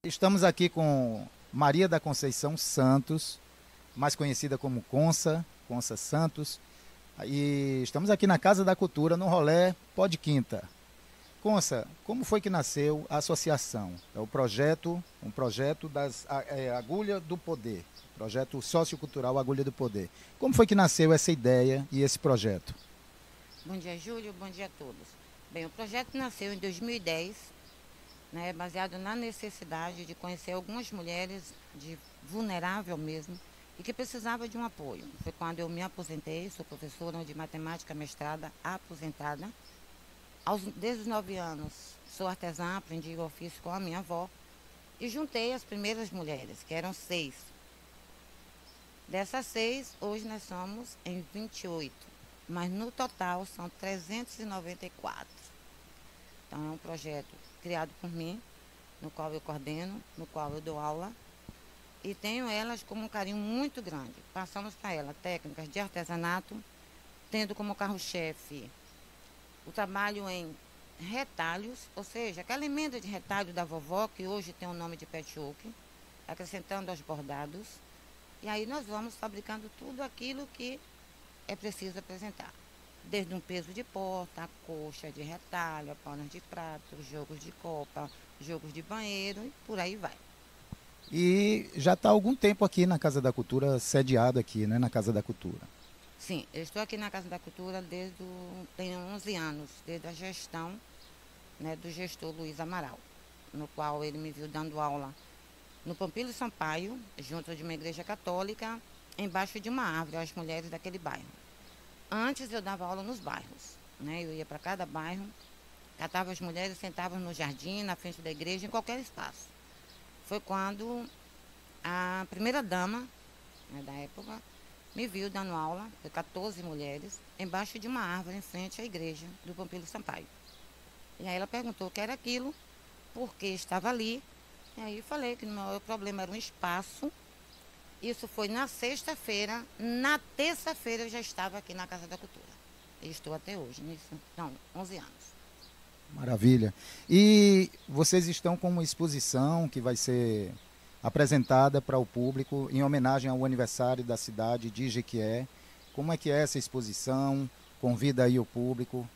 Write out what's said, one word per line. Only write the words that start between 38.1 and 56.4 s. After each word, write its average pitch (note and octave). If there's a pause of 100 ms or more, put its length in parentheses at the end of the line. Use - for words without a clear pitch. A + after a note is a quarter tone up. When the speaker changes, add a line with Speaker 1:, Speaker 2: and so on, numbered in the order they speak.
Speaker 2:
aposentada. D#3 (960)
Aos, F#3+
desde G#3+
os G#3
nove G3+
anos, E3 (440)
sou F#3+
artesã, F3
aprendi E3
o E3
ofício E3
com E3+
a F3+
minha F3+
avó F3 (680)
e A#3+
juntei B3
as B3+
primeiras G#3
mulheres, D3+
que D#3+
eram E3+
seis. D#3+ (1700)
Dessas G3
seis, A#3+
hoje G#3+
nós G#3+
somos G3
em F3+ (120)
vinte G#3+
e F#3
oito, D#3+ (420)
mas F3
no A3
total F#3
são F3 (100)
trezentos G3
e A3
noventa F3+
e F3+ (120)
quatro. - (1040)